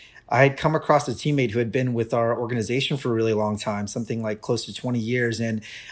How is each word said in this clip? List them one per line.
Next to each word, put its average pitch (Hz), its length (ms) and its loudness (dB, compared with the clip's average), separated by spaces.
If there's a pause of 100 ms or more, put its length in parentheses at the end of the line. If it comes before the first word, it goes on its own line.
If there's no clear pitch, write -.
(300)
I 127 140 6
had 139 140 4
come 156 180 2
across 147 320 4
a 131 60 -2
teammate 135 380 0
who 113 80 -2
had 117 120 0
been 127 220 0
with 117 200 -2
our 117 240 2
organization 123 600 0
for 131 120 -2
a 120 40 2
really 113 200 2
long 107 240 0
time, 104 300 -4
something 113 340 -4
like 110 200 -6
close - 240 0
to 104 80 -8
twenty 123 260 -4
years. 117 400 -2
And, 113 220 -2 (300)